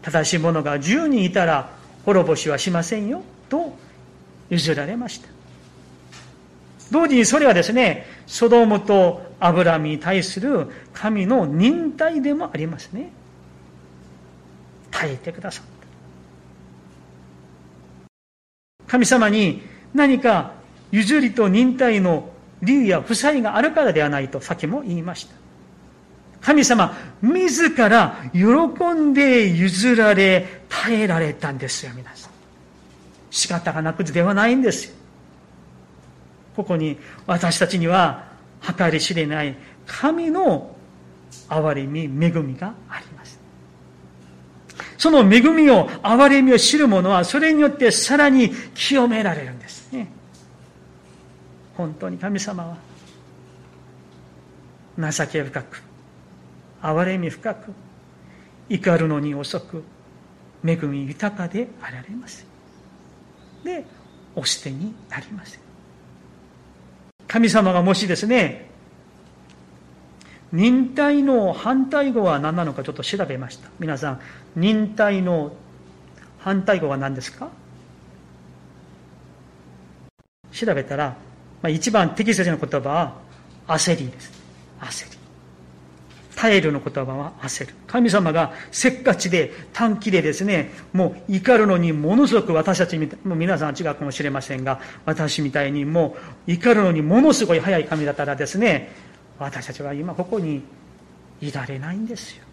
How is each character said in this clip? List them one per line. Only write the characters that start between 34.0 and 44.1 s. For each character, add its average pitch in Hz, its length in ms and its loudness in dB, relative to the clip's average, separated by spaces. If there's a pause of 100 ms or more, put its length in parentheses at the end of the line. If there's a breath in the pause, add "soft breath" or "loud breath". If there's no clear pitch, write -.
で 151 160 -2
は 196 120 2
な 202 140 2
い 247 80 2
ん 269 60 2
で 226 100 2
す - 140 -6
よ。 - 80 -20 (1600)
こ 208 80 -6
こ 180 140 -2
に 156 200 -4 (280 loud breath)
私 175 340 -2
た 185 80 2
ち 190 100 -4
に 170 100 0
は 170 420 0 (320)
計 175 300 -2
り 156 100 -2
知 - 120 -4
れ 165 120 -2
な 151 180 -4
い 135 120 -6 (300 loud breath)
神 330 460 -2
の 311 440 0 (760)
憐 156 240 0
れ 139 120 -6
み、 151 180 -6
恵 151 40 -8
み 143 500 -2
が 202 160 -10 (140)
あ - 120 -14
り - 60 -20 (120)
ま - 80 -20
す。 - 140 -20 (1600 loud breath)